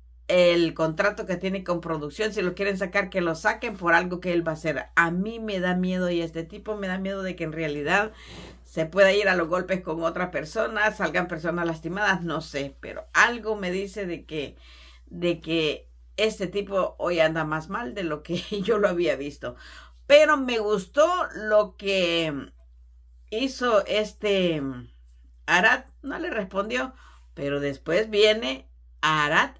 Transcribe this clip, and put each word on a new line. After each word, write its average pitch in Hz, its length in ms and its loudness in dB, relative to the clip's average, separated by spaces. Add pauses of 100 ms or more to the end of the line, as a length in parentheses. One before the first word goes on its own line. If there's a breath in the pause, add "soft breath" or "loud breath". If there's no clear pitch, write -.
(280)
el 170 460 4
contrato 190 520 -2
que 180 100 -4
tiene 185 280 -4
con 175 160 -2
producción, 165 520 -4
si 208 100 -2
lo 180 120 0
quieren 196 240 -2
sacar, 190 320 -2
que 190 100 -2
lo 165 140 0
saquen 214 420 -2
por 170 180 2
algo 180 260 2
que 180 120 -2
él 170 140 0
va 160 60 -2
a 156 40 -6
hacer. 156 380 -4
A 170 160 4
mí 208 280 -2
me 214 220 -4
da 180 140 0
miedo 180 360 0
y 170 120 0
este 165 220 -6
tipo 208 320 -10
me 202 120 -6
da 185 100 -4
miedo 190 240 -6
de 180 140 -6
que 170 80 -6
en 156 80 -6
realidad 160 600 -2 (520 loud breath)
se 160 220 -4
pueda 190 260 6
ir 202 160 4
a 185 80 4
los 165 120 0
golpes 180 340 -2
con 165 200 -6
otra 175 280 -2
persona, 214 640 0
salgan 175 360 -2
personas 170 380 -2
lastimadas, 175 560 -2
no 156 200 -4
sé, 139 380 -6
pero - 340 -12
algo 214 420 2
me 185 140 -4
dice 196 360 -4
de 170 200 -8
que, 147 300 -8 (500 loud breath)
de 175 340 -2
que 160 500 -2 (260)
este 208 300 0
tipo 196 520 -2
hoy 165 220 0
anda 160 240 2
más 156 260 -4
mal 233 240 -6
de 196 100 -6
lo 151 180 -6
que 175 140 -6
<laughs> 202 260 -6
yo 214 160 2
lo 202 100 4
había 170 280 0
visto. 135 400 -8 (500 loud breath)
Pero 302 300 8
me 254 220 0
gustó 214 500 2 (260)
lo 214 420 2
que 170 760 0 (800)
hizo 240 560 2
este 196 760 0 (840)
Arat, 220 400 4 (160)
no 277 160 -8
le 330 120 -6
respondió, 226 640 -4 (400 soft breath)
pero 143 260 -4
después 160 500 -2
viene 220 580 2 (320)
Arat 156 600 2